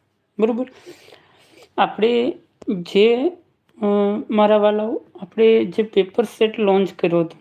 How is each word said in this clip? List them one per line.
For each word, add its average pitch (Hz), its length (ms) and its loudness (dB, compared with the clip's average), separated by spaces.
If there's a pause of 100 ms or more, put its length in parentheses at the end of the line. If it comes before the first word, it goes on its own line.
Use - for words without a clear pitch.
(400)
બરોબર? 240 320 -2 (1040)
આપણે 233 560 -2 (360)
જે, 226 600 0 (500)
અ, 214 40 -4 (440)
મારા 214 280 4
વાલાઓ, 214 440 0 (200)
આપણે 226 440 2
જે 196 180 -4
પેપર 202 400 -2
સેટ 220 360 -2
લોન્ચ 196 340 0
કર્યો 170 260 0
હતો 165 220 -4